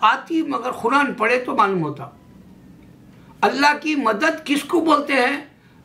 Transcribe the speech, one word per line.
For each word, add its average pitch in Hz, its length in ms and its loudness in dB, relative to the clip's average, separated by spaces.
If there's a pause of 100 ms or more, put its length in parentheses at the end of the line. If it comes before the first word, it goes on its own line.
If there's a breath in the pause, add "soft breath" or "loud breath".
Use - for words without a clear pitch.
आती 269 400 2
मगर 254 300 -4
कुरान 254 400 0
पढ़े 233 260 0
तो 254 160 -6
मालूम 196 260 2
होता। 131 320 -8 (1300 loud breath)
अल्लाह 285 320 4
की 302 220 -4
मदद 240 500 -2
किसको 311 340 0
बोलते 285 320 2
हैं? 269 380 0 (320 soft breath)